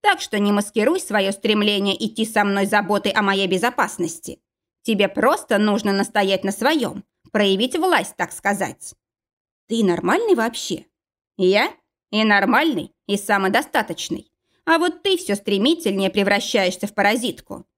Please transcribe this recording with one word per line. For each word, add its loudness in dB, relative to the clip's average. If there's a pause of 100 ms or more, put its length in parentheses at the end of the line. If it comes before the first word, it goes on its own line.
Так 2
что -6
не 2
маскируй 0
свое -2
стремление 0 (100)
идти -4
со 0
мной 0
заботой 0
о 0
моей 0
безопасности. -4 (420)
Тебе 2
просто 0
нужно 2
настоять 0
на -2
своем, -2 (260)
проявить 2
власть, 0
так -6
сказать». -4 (760)
«Ты 0
нормальный 2
вообще?» -4 (520)
«Я? 2 (400)
И 2
нормальный, 2 (160)
и -2
самодостаточный. -2 (340)
А 4
вот -2
ты 2
все -2
стремительнее 0
превращаешься 0
в -10
паразитку. -2 (120)